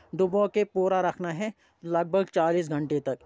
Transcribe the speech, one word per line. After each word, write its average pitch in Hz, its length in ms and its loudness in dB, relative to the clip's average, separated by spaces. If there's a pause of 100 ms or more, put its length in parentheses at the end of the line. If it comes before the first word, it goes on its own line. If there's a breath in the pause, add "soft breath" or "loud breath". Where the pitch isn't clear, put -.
(140 loud breath)
डुबो 190 360 2
के 208 160 0
पूरा 185 360 0
रखना 175 300 -2
है 214 220 -6 (300 soft breath)
लगभग 170 420 0
चालीस 170 440 0
घंटे 147 320 -2
तक। 131 240 -6